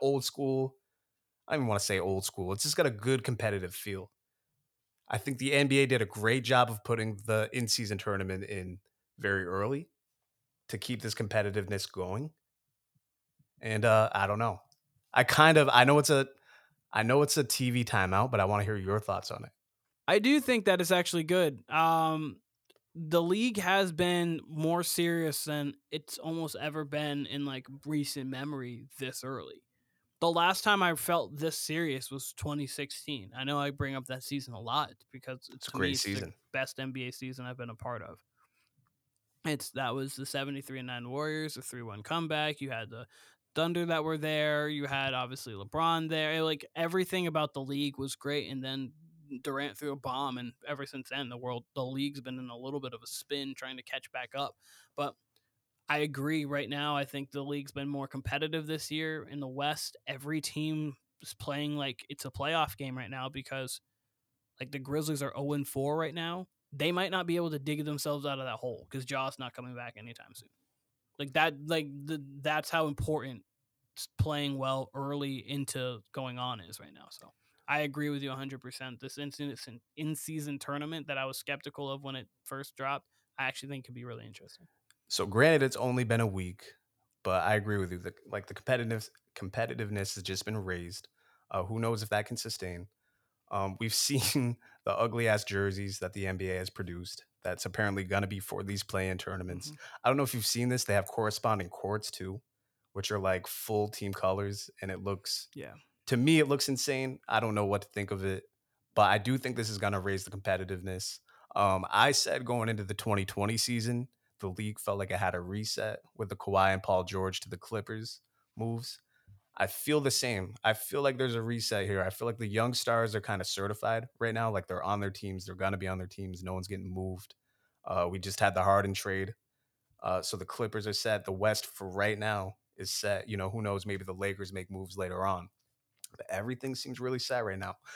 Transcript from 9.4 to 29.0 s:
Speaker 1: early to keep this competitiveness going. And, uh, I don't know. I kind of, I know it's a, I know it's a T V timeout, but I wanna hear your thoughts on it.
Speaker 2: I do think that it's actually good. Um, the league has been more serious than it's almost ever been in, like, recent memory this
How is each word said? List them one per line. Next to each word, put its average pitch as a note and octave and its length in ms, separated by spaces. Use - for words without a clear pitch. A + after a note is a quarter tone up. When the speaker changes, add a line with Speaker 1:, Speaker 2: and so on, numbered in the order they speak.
Speaker 1:
early A2 440
to - 100
keep A#2 240
this A2 140
competitiveness G2+ 760
going. G2 380
And, A2 240
uh, A2 300
I G2 140
don't G#2 100
know. A2+ 240
I B2+ 120
kind D#3 340
of, C#3+ 160
I B2 120
know D3 120
it's D3+ 140
a, C#3 160
I A2 120
know C3 180
it's D3 160
a D3 60
T B2 260
V B2 140
timeout, G2+ 480
but A2 80
I F#2+ 60
wanna G#2 180
hear G#2+ 140
your G2 220
thoughts G2 300
on - 140
it. - 80
Speaker 2:
I G3+ 120
do C4+ 200
think A#3+ 260
that F#3 140
it's F3 120
actually F3 320
good. D#3+ 460
Um, D#3+ 680
the E3 260
league G#3 360
has F#3 340
been F3 560
more D#3+ 360
serious E3+ 600
than D3 300
it's - 260
almost D#3+ 380
ever D3+ 300
been C#3+ 400
in, C#3+ 200
like, C3 220
recent C#3+ 440
memory C3 580
this C3 260